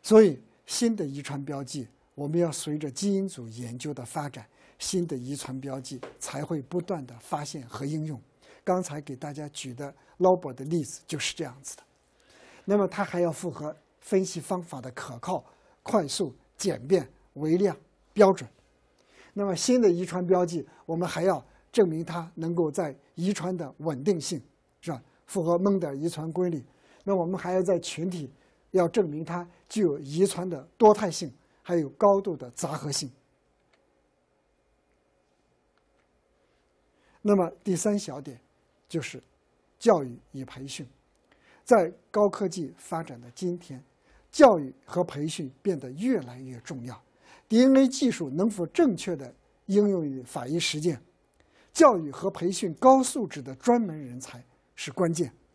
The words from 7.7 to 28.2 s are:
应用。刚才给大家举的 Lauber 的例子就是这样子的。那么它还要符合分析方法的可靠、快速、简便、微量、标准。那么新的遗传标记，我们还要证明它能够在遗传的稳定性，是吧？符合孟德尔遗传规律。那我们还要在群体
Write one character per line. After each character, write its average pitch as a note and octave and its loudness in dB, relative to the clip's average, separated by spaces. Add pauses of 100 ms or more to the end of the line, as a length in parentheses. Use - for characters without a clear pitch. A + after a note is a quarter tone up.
应 D#3 -4
用。 C#3+ -10 (440)
刚 F#3 2
才 D3+ -10
给 C#3 -12
大 D3 -12
家 D3+ -10
举 C3 -12
的 C#3 -12 (260)
Lauber F3+ 4
的 C3+ -12
例 D#3 -2
子 - -16
就 D3+ -8
是 - -4
这 D#3+ -10
样 B2+ -10
子 - -14
的。 - -20 (800)
那 G3+ 2
么 G3 4
它 G3+ -4
还 F3 -4
要 F3 2
符 D#3+ -6
合 D3+ -10 (240)
分 F#3+ 0
析 F#3 -6
方 F3+ -4
法 D3 -12
的 B2 -12
可 A#2+ -12
靠、 F3+ -6 (380)
快 F3+ 0
速、 C3+ -4 (220)
简 C3 -4
便、 F3 4 (280)
微 D#3 0
量、 F#3 2 (380)
标 G3 8
准。 C3 -4 (840)
那 G3+ -2
么 F#3+ -2
新 B3 4
的 G3+ 8
遗 F3 0
传 F3+ -4
标 F3+ 4
记， E3 -6 (200)
我 E3 -4
们 F3 0
还 E3 -4
要 F3 0 (280)
证 G3 6
明 D#3+ -4
它 E3 -8
能 E3 -4
够 D#3+ 2
在 D3 -2 (200)
遗 F#3 0
传 F#3 -4
的 D#3 -8 (100)
稳 D3 -4
定 F3+ 0
性， C#3+ -6 (380)
是 E3 -10
吧？ B2 -10 (220)
符 F#3 -4
合 E3+ 2
孟 G3 2
德 E3 -2
尔 C#3 -8
遗 D#3 -4
传 D#3+ -6
规 F3+ 0
律。 C#3+ -6 (400)
那 G3 -2
我 F3 0
们 F#3 -4
还 F3+ -4
要 F#3 2
在 F3+ 2
群 F3 -6
体 D#3+ -8 (400)